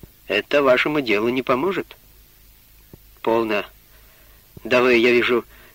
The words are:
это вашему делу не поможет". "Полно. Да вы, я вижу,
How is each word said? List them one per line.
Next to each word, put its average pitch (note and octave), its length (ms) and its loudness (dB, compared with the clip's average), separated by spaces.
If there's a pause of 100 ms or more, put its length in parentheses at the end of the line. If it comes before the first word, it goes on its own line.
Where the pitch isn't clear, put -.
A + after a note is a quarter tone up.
(260)
это A#2+ 380 -2
вашему C#3+ 380 2
делу A2 260 -2
не B2+ 140 -4
поможет". D3+ 540 -4 (1300)
"Полно. A2+ 420 -2 (1000)
Да B2 180 2
вы, B2+ 140 4
я A#2 160 4
вижу, A#2 320 0 (300)